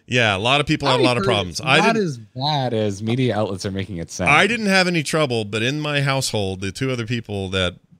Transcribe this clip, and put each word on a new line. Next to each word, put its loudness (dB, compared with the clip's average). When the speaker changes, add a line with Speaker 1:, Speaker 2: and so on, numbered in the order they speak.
Speaker 1:
Yeah, 2
a -2
lot 2
of -2
people 0
had 2
a 6
Speaker 2:
I 6
Speaker 1:
lot 4
of 0
Speaker 2:
heard -2
Speaker 1:
problems. 0
Speaker 2:
it's -8
Speaker 1:
I 4
Speaker 2:
not 4
Speaker 1:
didn't 2
Speaker 2:
as -6
bad -2
as 0
media 2
outlets -2
are -4
making -6
it -8
sound. -2
Speaker 1:
I 6
didn't -2
have 4
any 0
trouble, 0
but -4
in -2
my -2
household, -2
the -6
two -4
other -4
people -4
that, 0